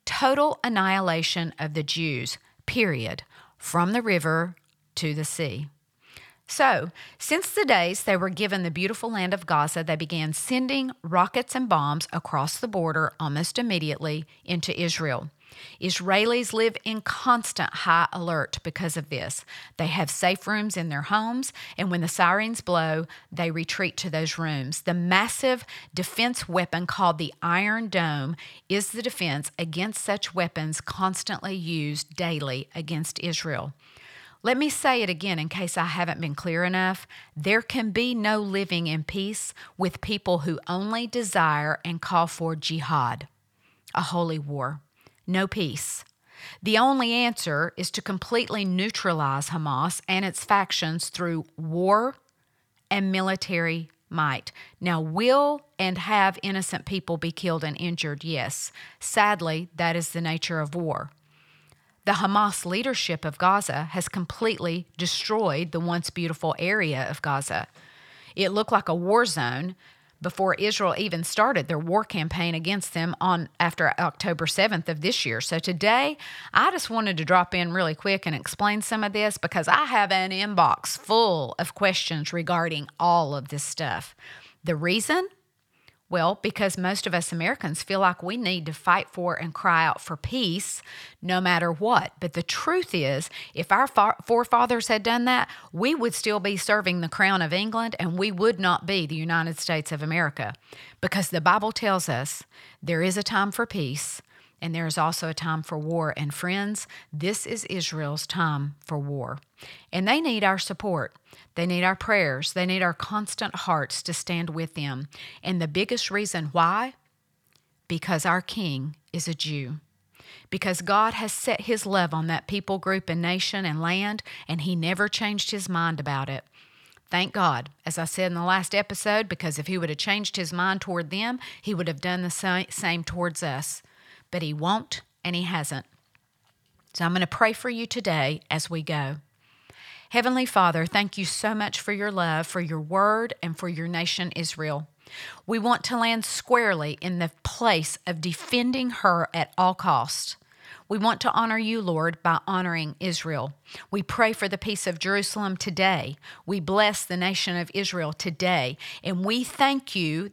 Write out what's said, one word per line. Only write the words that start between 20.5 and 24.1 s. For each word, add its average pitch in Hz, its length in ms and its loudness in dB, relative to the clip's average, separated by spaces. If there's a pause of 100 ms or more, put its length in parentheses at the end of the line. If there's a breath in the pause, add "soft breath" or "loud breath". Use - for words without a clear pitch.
in 165 140 -2
their 143 120 -2
homes, 226 500 0 (260 loud breath)
and 180 120 0
when 175 100 2
the 160 80 0
sirens 208 520 4
blow, 160 460 0 (260 loud breath)
they 170 180 -2
retreat 165 480 -4
to 185 120 -6